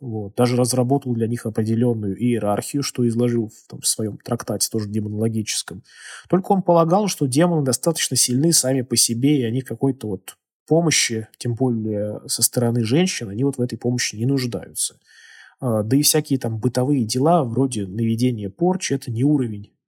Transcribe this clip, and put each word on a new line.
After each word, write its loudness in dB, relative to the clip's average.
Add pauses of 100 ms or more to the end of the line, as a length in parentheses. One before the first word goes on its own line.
вот. -8
Даже 2
разработал 2
для 0
них -4
определенную 0
иерархию, 0
что -2
изложил 0
в, -20
там, -14
в -4
своем -4
трактате, -4
тоже -2
демонологическом. -4 (480)
Только 2
он 4
полагал, 4
что -2
демоны 2
достаточно -2
сильны 2
сами 2
по -2
себе, 2
и 0
они -2
какой-то -4
вот -10 (320)
помощи, 2
тем -4
более -2
со -4
стороны 0
женщин, 0
они -4
вот -2
в -4
этой -4
помощи -4
не -4
нуждаются. -4 (640)
А, 0
да 2
и 6
всякие 2
там -2
бытовые 2
дела, 4
вроде 0
наведения 0
порчи, 0
это -4
не -2
уровень 0 (160)